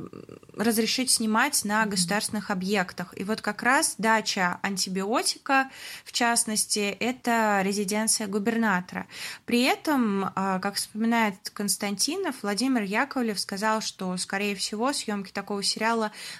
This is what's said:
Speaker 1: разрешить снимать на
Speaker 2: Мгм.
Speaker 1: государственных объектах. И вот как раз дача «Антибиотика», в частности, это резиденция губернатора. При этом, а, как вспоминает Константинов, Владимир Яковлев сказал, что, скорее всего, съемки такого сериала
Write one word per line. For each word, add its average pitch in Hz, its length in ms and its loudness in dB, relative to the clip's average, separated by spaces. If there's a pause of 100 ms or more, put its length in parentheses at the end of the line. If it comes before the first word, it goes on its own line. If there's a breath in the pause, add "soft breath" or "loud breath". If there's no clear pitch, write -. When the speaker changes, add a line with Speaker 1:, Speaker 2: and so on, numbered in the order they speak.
(560)
Speaker 1:
разрешить 226 540 2
снимать 226 560 2
на 214 160 2
Speaker 2:
Мгм. 214 80 0
Speaker 1:
государственных 202 600 0
объектах. 185 640 0
И - 100 -6
вот 214 180 -4
как 208 200 -4
раз 285 360 4
дача 214 640 2
«Антибиотика», 202 1040 0 (380 loud breath)
в - 60 -16
частности, 233 680 0 (180)
это 226 640 2
резиденция 208 640 0
губернатора. 202 800 0 (380 loud breath)
При 240 200 2
этом, 254 720 2
а, 190 240 0
как 202 160 -4
вспоминает 226 580 0 (180)
Константинов, 214 880 -2
Владимир 214 400 2
Яковлев 220 580 0
сказал, 220 400 -2
что, 185 360 -6
скорее 202 380 -2
всего, 214 380 -2
съемки 208 400 -6
такого 202 300 -6
сериала 220 500 0 (260 loud breath)